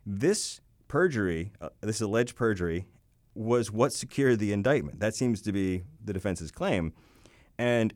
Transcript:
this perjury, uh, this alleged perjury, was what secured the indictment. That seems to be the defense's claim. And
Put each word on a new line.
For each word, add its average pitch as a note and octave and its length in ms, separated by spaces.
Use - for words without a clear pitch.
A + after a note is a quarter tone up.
this B2 560
perjury, G#2 720
uh, E2 100
this G#2+ 200
alleged A2 340
perjury, F2+ 500
was A2+ 360
what A2+ 220
secured B2+ 460
the G#2 120
indictment. G2+ 480
That G#2+ 160
seems A#2+ 280
to G#2 80
be F#2+ 320
the G#2 80
defense's F2+ 400
claim. F#2+ 420
And A#2+ 380